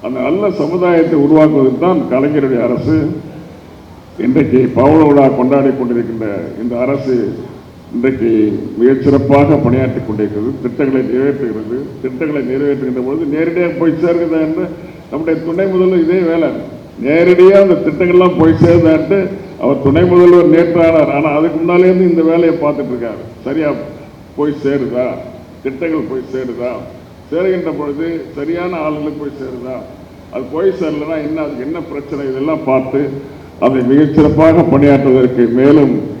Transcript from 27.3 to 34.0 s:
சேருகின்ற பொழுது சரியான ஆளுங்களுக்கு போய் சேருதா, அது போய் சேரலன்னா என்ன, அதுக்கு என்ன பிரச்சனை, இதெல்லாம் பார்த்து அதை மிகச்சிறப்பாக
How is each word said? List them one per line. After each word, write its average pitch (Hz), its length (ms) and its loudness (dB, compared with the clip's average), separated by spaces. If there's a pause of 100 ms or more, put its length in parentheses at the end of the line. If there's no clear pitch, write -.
சேருகின்ற 175 500 -2
பொழுது 147 280 -6 (300)
சரியான 175 340 -6 (140)
ஆளுங்களுக்கு 151 380 -6
போய் 135 180 -10
சேருதா, 127 340 -10 (580)
அது 131 100 -6 (120)
போய் 190 240 0
சேரலன்னா 156 380 -4 (100)
என்ன, 160 180 -4
அதுக்கு 127 220 -8
என்ன 170 120 -6 (120)
பிரச்சனை, 143 400 -8
இதெல்லாம் 143 380 -4
பார்த்து 131 300 -2 (640)
அதை 131 140 2 (120)
மிகச்சிறப்பாக 151 720 4 (120)